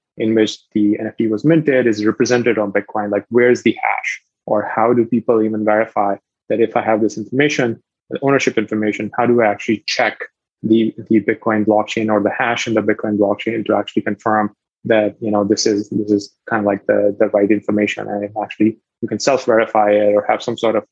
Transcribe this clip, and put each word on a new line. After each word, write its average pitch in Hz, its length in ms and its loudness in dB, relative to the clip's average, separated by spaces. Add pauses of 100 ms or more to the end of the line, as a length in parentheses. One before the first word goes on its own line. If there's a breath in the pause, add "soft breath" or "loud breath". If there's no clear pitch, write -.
(160)
in 110 180 0
which 107 240 2 (140)
the 104 260 2
N 110 80 -6
F 110 100 -10
T 117 100 0
was 107 180 -2
minted 147 420 2
is 104 180 0
represented 117 540 2
on 101 120 -2
Bitcoin. 104 400 -4
Like, 101 200 -2
where's 123 320 4
the 113 200 2
hash? - 400 -4 (240)
Or 107 160 0
how 113 300 0
do 120 120 2
people 113 380 0
even 107 220 -2
verify 107 520 0 (340)
that 110 100 0
if 113 160 0
I 113 60 -2
have 110 180 0
this 107 160 0
information, 127 680 -2 (280)
the 127 120 -6
ownership 135 360 0
information, 107 580 -2
how 120 100 2
do 120 140 4
I 110 60 4
actually 104 400 -2
check - 340 -2 (420)
the, 110 320 2 (140)
the 110 120 4
Bitcoin 110 440 -2
blockchain 107 480 0
or 104 100 2
the 101 80 0
hash 117 380 -4
in 113 60 -2
the 107 80 2
Bitcoin 107 360 -2
blockchain 104 480 -2
to 107 80 0
actually 104 280 -4
confirm 107 520 -2 (300)
that, 107 360 2
you 113 100 -4
know, 104 140 0
this 104 220 0
is, 107 240 -2
this 107 200 -2
is 101 240 -2 (140)
kind 113 120 -2
of, 101 60 0
like, 98 200 -2
the, 104 320 0
the 107 100 2
right 101 220 2
information, 104 580 -2
and 104 160 -6
it 104 80 -10 (100)
actually, 110 360 -2 (220)
you 113 80 -6
can 107 120 -6
self-verify 110 680 2
it 104 240 4
or 104 120 2
have 113 160 0
some 117 160 -6
sort 110 160 0
of, 107 180 -2